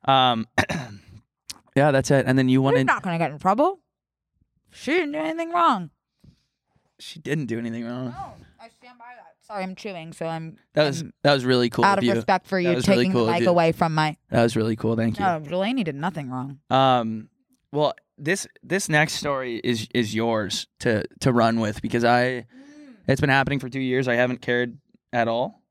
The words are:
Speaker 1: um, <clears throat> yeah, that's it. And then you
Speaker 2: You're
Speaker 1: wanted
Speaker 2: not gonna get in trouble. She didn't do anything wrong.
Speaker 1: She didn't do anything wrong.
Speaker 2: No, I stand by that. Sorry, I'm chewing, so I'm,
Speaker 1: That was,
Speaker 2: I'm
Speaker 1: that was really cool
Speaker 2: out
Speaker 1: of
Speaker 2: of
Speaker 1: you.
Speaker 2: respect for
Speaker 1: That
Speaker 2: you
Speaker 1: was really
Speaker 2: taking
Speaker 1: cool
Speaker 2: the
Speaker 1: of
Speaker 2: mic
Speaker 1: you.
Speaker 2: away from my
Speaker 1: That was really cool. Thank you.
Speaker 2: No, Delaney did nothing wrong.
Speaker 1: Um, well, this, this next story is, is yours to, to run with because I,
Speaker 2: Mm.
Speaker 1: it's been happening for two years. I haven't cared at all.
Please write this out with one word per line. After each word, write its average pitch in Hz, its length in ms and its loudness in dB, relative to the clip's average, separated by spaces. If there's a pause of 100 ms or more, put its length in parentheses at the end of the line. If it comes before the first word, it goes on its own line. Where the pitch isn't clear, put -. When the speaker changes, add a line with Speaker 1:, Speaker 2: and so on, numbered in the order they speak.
(100)
Speaker 1:
um, 127 360 2 (120)
<clears throat> - 1160 -10
yeah, 143 160 4
that's 135 180 2
it. 135 160 4
And 127 120 2
then 131 100 2
you 127 60 4
Speaker 2:
You're 131 80 4
Speaker 1:
wanted 135 240 2
Speaker 2:
not - 160 0
gonna 170 160 -4
get 160 120 -2
in 147 80 -14
trouble. 262 420 0 (920)
She - 200 -6
didn't 320 200 0
do 302 80 -6
anything 330 320 -6
wrong. 277 380 0 (1080)
Speaker 1:
She - 220 -18
didn't 147 260 -4
do 113 120 -4
anything 117 260 -8
wrong. 123 260 -8
Speaker 2:
No, - 240 -14 (260)
I 226 80 -20
stand 247 300 -20
by 233 60 -20 (120)
that. 165 260 -20
Sorry, 208 200 -8
I'm 185 140 -6
chewing, 165 360 -12
so - 140 -8
I'm, 160 300 -8 (180)
Speaker 1:
That 151 100 4
was, 147 180 -2
Speaker 2:
I'm - 100 -12 (100)
Speaker 1:
that 143 120 6
was 131 100 0
really 123 260 4
cool - 140 2
Speaker 2:
out 196 140 4
Speaker 1:
of - 40 0
Speaker 2:
of 120 60 4
Speaker 1:
you. 117 60 4
Speaker 2:
respect 180 340 0
for 185 140 0
Speaker 1:
That 175 60 2
Speaker 2:
you 175 60 2
Speaker 1:
was 131 140 0
really 156 160 6
Speaker 2:
taking 190 80 0
Speaker 1:
cool 120 140 4
Speaker 2:
the 113 60 2
Speaker 1:
of - 40 2
Speaker 2:
mic - 80 2
Speaker 1:
you. 180 60 4
Speaker 2:
away 170 220 4
from 160 220 0
my 156 220 0 (140)
Speaker 1:
That 120 120 4
was 117 140 2
really 110 200 0
cool. 113 200 -2
Thank 113 220 -2
you. 202 60 -2
Speaker 2:
No, 175 160 0
Delaney 190 440 -2
did 156 100 -4
nothing 147 360 -6
wrong. 131 280 -8 (100)
Speaker 1:
Um, 123 600 2 (420)
well, 147 240 -2 (240)
this, 160 280 -4 (160)
this - 260 -4
next 151 260 2
story 131 480 -4
is, 110 320 -2
is 110 200 0
yours 110 520 -2 (140)
to, 110 240 0 (160)
to 135 120 4
run 113 280 2
with 107 220 -4
because 117 200 -2
I, 123 480 2
Speaker 2:
Mm. - 440 -20 (120)
Speaker 1:
it's 135 140 0
been 139 100 -2
happening 135 300 0
for 131 80 -10
two 131 120 -8
years. 127 280 0
I 120 60 0
haven't 123 260 0
cared 123 380 -2 (340)
at 117 160 0
all. 123 420 -4